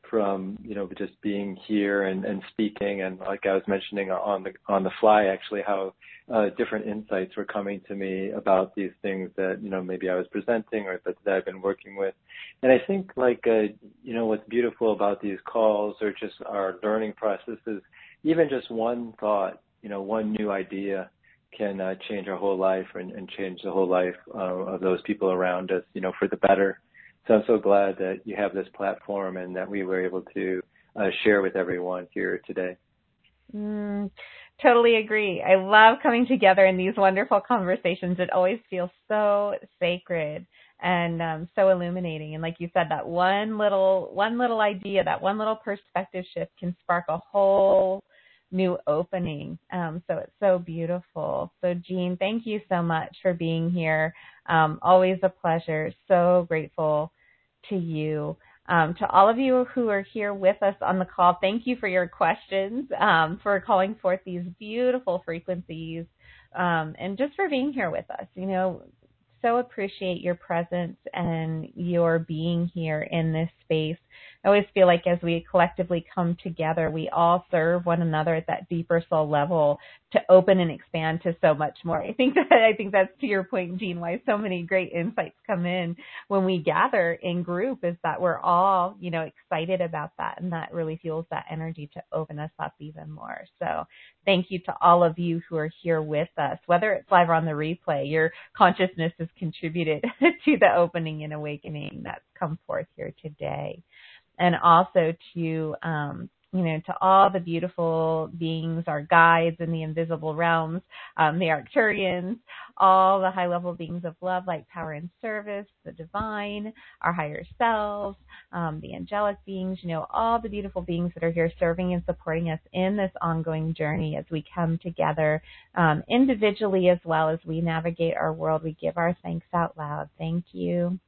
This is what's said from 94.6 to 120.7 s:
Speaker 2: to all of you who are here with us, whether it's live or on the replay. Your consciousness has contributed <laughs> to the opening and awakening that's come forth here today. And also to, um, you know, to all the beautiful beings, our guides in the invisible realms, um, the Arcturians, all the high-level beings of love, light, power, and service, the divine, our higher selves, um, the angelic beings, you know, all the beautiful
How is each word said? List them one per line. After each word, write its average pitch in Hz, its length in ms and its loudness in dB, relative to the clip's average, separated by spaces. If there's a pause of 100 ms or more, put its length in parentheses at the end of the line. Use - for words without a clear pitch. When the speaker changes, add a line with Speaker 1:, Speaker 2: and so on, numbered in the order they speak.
Speaker 2:
to - 140 -8
all 175 240 6
of 170 160 0
you 170 300 -2
who 165 80 -6
are 156 140 -4 (100)
here 165 200 0
with 151 360 -2
us, 147 300 -4
whether 180 260 2
it's - 180 -4
live 175 180 6
or 165 40 4
on 165 120 2
the 160 60 -2
replay. 151 580 -4
Your 160 220 2 (240)
consciousness 175 640 4
has 165 80 -6 (100)
contributed 160 760 -4
<laughs> - 80 -20 (260)
to 294 140 4
the 196 160 8
opening 165 480 0
and 151 100 -8
awakening 151 720 -10
that's - 160 -12 (180)
come 160 280 -4
forth 160 280 -6
here - 260 -10
today. 151 600 -8 (560)
And 175 240 2
also 170 520 4 (200)
to, 160 500 -4
um, 151 460 -6 (260)
you 185 60 0
know, 160 240 0
to 180 160 -6
all 190 280 8
the 185 100 -2
beautiful 165 960 -2
beings, 165 500 -4
our 147 140 -4
guides 165 580 6
in 165 140 -4
the 160 100 -4
invisible 156 520 -4
realms, 165 460 0 (360)
um, 160 200 2
the 180 100 0
Arcturians, 185 880 0 (400)
all 190 420 8
the 185 100 2
high-level 175 440 -2
beings 170 320 -8
of 165 160 -8
love, 185 260 -4
light, 165 220 -6
power, 160 240 -10
and 160 160 -12 (120)
service, 208 440 -8 (180)
the - 80 -16
divine, 208 800 -8 (300)
our 170 100 0
higher 156 320 -6 (140)
selves, 208 600 -2 (360)
um, 160 280 -6
the 143 140 -12
angelic 202 500 -4
beings, 185 360 -6
you 175 80 -8
know, 160 240 -4
all 226 260 0
the 226 80 -8
beautiful 196 340 -8